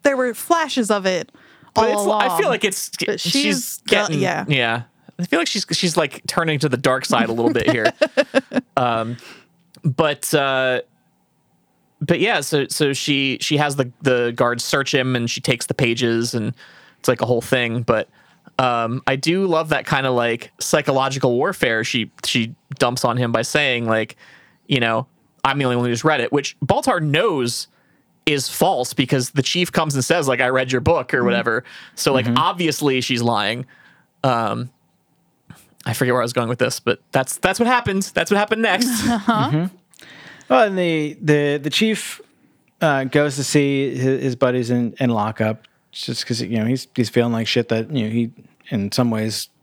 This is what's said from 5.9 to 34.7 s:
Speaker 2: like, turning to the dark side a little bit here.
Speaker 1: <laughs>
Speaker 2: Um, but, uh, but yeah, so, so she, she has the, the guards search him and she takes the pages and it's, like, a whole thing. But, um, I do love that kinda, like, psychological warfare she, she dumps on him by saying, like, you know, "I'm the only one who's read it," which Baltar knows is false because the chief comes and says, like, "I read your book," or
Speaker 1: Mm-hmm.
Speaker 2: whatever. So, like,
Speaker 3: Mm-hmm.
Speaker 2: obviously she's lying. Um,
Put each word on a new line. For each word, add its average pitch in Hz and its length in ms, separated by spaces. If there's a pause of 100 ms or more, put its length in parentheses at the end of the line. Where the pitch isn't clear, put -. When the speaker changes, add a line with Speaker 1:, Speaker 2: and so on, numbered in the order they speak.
Speaker 2:
like, 151 300
turning 160 320
to 143 120
the 127 80
dark 131 280
side 117 240
a 117 40
little 117 200
bit 113 160
here. 110 160 (480)
Speaker 1:
<laughs> - 440
Speaker 2:
Um, 117 400 (680)
but, 147 500
uh, 131 480 (1200)
but 151 180
yeah, 190 220
so, 139 260
so 143 260
she, 135 480
she 151 160
has 143 180
the, 127 160 (100)
the 123 340
guards 120 280
search 139 280
him 127 240
and 117 140
she - 100
takes - 280
the - 80
pages 117 580
and 113 220 (440)
it's, - 80
like, 123 140
a - 40
whole 120 160
thing. 120 400
But, 110 280 (500)
um, 120 480
I - 80
do 180 320
love 160 220
that - 180
kinda, 135 240
like, 120 480
psychological 135 760
warfare 127 480
she, 113 280 (140)
she 117 280 (240)
dumps 127 260
on 120 140
him 120 140
by 117 100
saying, 123 460
like, 110 300 (500)
you 139 120
know, 113 280 (360)
"I'm 139 140
the 139 80
only 123 120
one 123 120
who's 117 140
read 151 180
it," - 100
which 143 320
Baltar 196 380
knows 147 680 (580)
is 147 240
false 165 440
because 131 380
the 143 100
chief 180 300
comes 156 240
and 131 100
says, 165 220
like, 127 140
"I 127 80
read 131 220
your 127 100
book," 156 320
or 135 40
Speaker 1:
Mm-hmm. 120 80
Speaker 2:
whatever. 117 380 (320)
So, 143 180
like, 127 120
Speaker 3:
Mm-hmm. 120 120
Speaker 2:
obviously 151 640
she's 120 200
lying. 117 440 (580)
Um, 120 460 (1160)